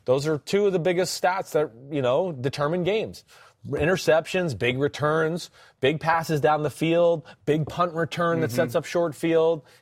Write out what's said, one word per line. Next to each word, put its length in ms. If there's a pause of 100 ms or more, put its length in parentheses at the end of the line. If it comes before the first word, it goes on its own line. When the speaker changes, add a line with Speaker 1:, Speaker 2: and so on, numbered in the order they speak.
Speaker 1:
Those 220
are 100
two 300
of 80
the 40
biggest 440
stats 300
that, 180 (200)
you 120
know, 300
determine 520
games. 400 (440)
Interceptions, 880
big 220
returns, 720 (300)
big 180
passes 420
down 220
the 80
field, 540 (220)
big 220
punt 260
return 440
that 120
Speaker 2:
Mm-hmm. 40
Speaker 1:
sets 220
up 80
short 280
field. 500 (200)